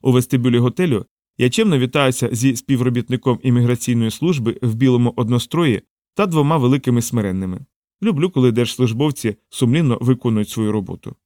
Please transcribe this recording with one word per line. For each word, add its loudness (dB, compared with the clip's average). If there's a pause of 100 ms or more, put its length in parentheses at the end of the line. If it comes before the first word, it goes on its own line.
У 2
вестибюлі 2
готелю 0 (320)
я 2
чемно 2
вітаюся 0
зі 0
співробітником -2
імміграційної 0
служби -2
в -2
білому 2
однострої 0 (320)
та 0
двома 2
великими 2
смиренними. -4 (380)
Люблю, 0
коли 2
держслужбовці -2 (140)
сумлінно 0
виконують 0
свою -2
роботу. -8 (100)